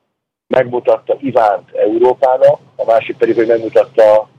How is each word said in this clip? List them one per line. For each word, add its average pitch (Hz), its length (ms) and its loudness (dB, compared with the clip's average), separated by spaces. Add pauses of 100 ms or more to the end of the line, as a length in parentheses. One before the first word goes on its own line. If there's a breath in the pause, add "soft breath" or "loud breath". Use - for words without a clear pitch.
(460)
megmutatta 123 760 -2
Ivánt 110 520 -2
Európának, 127 840 0 (180)
a 113 80 -6
másik 113 320 -2
pedig, 113 180 -2
hogy 113 120 -2
megmutatta 110 840 2 (100)